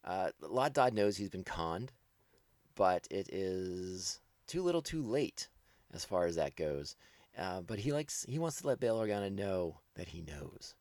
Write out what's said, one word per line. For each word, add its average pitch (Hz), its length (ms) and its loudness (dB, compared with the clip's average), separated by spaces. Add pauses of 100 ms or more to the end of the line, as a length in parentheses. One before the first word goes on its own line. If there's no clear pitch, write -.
Uh, 90 280 0 (100)
Lott 127 320 2
Dod 127 220 6
knows 104 200 6
he's 101 140 -4
been 92 140 -8
conned, 85 480 -2 (800)
but 92 380 4
it 98 200 -2
is 92 880 -2 (280)
too 180 160 -4
little 170 180 2
too 156 220 -4
late 123 440 0 (460)
as - 100 -8
far 90 220 2
as 85 120 0
that 73 180 0
goes. 73 400 -2 (420)
Uh, 92 240 -4
but 107 180 -4
he 139 140 0
likes, 147 340 -4
he 131 120 -2
wants 165 200 -2
to - 80 -4
let 127 120 2
Bail 113 180 4
Organa 104 340 2
know 95 480 0 (160)
that 80 140 -10
he 82 120 -10
knows 73 600 -12